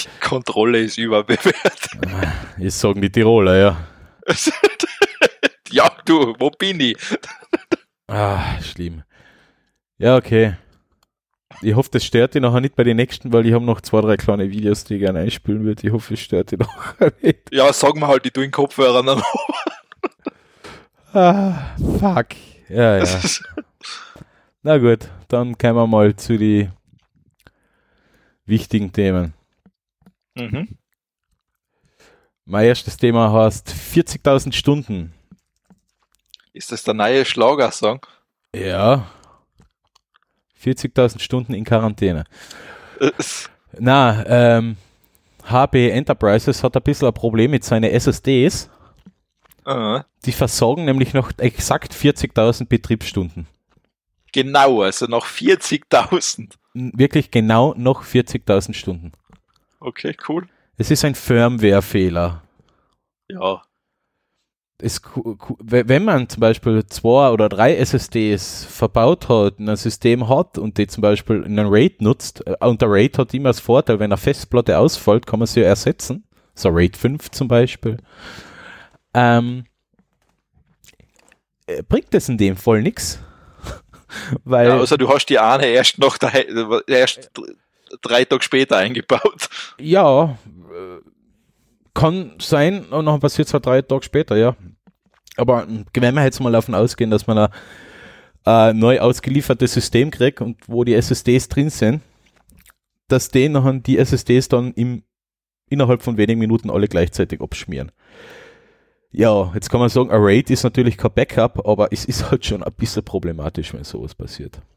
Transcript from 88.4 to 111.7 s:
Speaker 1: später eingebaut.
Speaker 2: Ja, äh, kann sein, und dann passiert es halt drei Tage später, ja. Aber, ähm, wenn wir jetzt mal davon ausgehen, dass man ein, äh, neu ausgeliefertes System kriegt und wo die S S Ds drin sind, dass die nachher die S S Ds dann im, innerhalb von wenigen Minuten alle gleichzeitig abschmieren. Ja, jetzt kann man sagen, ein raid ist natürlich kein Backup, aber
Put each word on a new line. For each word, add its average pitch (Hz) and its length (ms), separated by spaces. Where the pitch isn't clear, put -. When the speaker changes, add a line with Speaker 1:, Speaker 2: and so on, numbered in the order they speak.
Speaker 1:
später 131 340
eingebaut. 120 720
Speaker 2:
Ja, 151 560
äh, 90 300
kann 160 480
sein, 160 440
und 151 200
dann 151 140
passiert 147 280
es - 60
halt 135 100
drei 131 160
Tage 135 220
später, 147 340
ja. 117 180
Aber, 120 280
ähm, 107 280
wenn 127 200
wir 147 100
jetzt 131 160
mal 123 120
davon 113 220
ausgehen, 110 360
dass 107 160
man 110 120
ein, 104 100
äh, 113 300
neu 113 260
ausgeliefertes 127 720
System 123 380
kriegt 127 320
und 110 160
wo 117 160
die 120 100
S 117 160
S - 140
Ds 127 240
drin 147 220
sind, 120 320
dass 127 220
die 135 180
nachher 135 260
die 131 220
S 127 160
S 123 140
Ds 127 220
dann 123 260
im, 120 300
innerhalb 127 320
von 117 160
wenigen 113 200
Minuten 113 320
alle 101 180
gleichzeitig 87 520
abschmieren. - 520
Ja, 101 440
jetzt - 160
kann 120 100
man 120 80
sagen, 127 220
ein 110 100
raid 104 300
ist 131 140
natürlich 120 340
kein - 160
Backup, - 520
aber 104 260